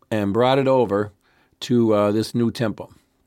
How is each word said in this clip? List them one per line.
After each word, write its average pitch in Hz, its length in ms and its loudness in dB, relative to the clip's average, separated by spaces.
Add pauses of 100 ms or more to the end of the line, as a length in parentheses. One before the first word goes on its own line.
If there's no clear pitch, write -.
(100)
and 104 220 -2
brought 127 280 2
it 131 80 0
over 104 440 0 (480)
to, 117 320 2
uh, 104 200 2
this 107 240 -2
new 117 160 0
temple. - 400 -8 (340)